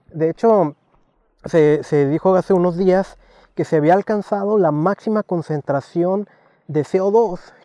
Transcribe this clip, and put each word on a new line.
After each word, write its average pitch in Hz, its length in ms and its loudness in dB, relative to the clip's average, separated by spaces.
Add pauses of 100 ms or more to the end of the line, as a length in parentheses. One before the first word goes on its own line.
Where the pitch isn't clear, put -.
(120)
de 160 180 -2
hecho, 190 460 2 (680)
se, 151 380 2
se 147 260 0
dijo 165 260 0
hace 185 180 0
unos 180 240 0
días 185 420 0 (360)
que 165 100 -4
se 165 120 -2
había 156 180 4
alcanzado 202 640 -2
la 165 140 2
máxima 196 500 -2
concentración 175 1040 -4 (400)
de 147 160 -2
C 190 160 -2
O 196 100 0
dos, 208 300 0 (240)